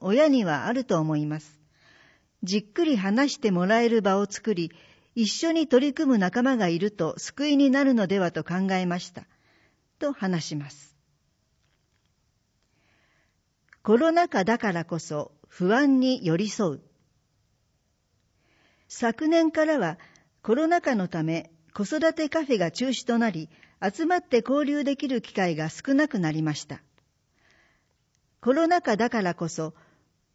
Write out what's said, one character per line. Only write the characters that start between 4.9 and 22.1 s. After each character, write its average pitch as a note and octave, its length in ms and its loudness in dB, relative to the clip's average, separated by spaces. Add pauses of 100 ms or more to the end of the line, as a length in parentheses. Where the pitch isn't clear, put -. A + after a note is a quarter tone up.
一 A3+ 120 0
緒 E4 260 -2
に D#4+ 160 0
取 C4 200 4
り C4+ 40 -2
組 C#4 200 0
む A3+ 60 4
仲 F#3+ 240 0
間 C4 140 2
が G3+ 120 0
い E3+ 100 0
る G3+ 120 -2
と D#3+ 280 -4
救 - 300 -6
い D4 80 4
に C#4 140 6
な C#4 140 2
る C4+ 100 4
の G#3+ 120 2
で G3 120 0
は F3 120 0
と D#3+ 140 -6
考 F#3+ 280 -2
え F#3 140 0
ま F3 120 -2
し - 120 -14
た」 - 160 -18 (720)
と C#4+ 140 -2
話 F#3 340 -4
し D#3 100 -8
ま C#3+ 140 -10
す。 - 260 -20 (2750)
コ G#3+ 140 4
ロ D#4+ 160 4
ナ F4 160 4
禍 G3 160 0
だ A3+ 120 2
か G#3+ 160 -2
ら E3+ 120 -4
こ E3 140 -6
そ D3 340 -8 (160)
不 F#3 260 0
安 C4+ 260 4
に B3+ 240 0
寄 E3 120 2
り G#3 120 -2
添 F3+ 280 -2
う。 - 40 -16 (2000)
昨 A#3+ 400 -2
年 E4 220 4
か D#4 140 0
ら D#4 140 0
は E3+ 200 -2 (440)
コ G#3+ 120 0
ロ D#4 120 2
ナ F4 140 2
禍 C#4+ 140 -2
の F#3 140 -2
た E3 140 -4
め、 D#3+ 280 -4 (240)
子 G#3 100 -4
育 D#4 300 0